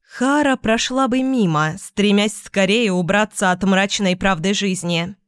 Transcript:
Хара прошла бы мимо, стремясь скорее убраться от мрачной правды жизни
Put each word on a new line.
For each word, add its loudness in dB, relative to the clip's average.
Хара 0
прошла 0
бы 0
мимо, 0
стремясь 0
скорее 0
убраться 0
от -2
мрачной 0
правды 0
жизни -4